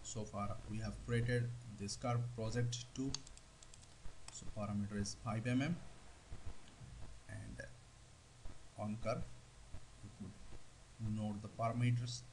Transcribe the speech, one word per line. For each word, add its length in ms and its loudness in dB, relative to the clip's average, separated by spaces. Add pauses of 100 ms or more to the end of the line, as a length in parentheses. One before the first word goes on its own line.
So 200 -2
far 340 0 (120)
we 100 0
have 140 0 (120)
created 440 6 (300)
this 160 0
curve 260 4 (140)
project 580 4
two. 180 2 (1200)
So 120 -8 (120)
parameter 440 2
is 220 2
five 240 2
M 140 6
M, 140 4 (1500)
and 320 -6 (1160)
on 260 0
curve 200 4 (800)
you 60 -8 (100)
could 1000 -4
note 240 2
the 80 -4
parameters. 720 4 (120)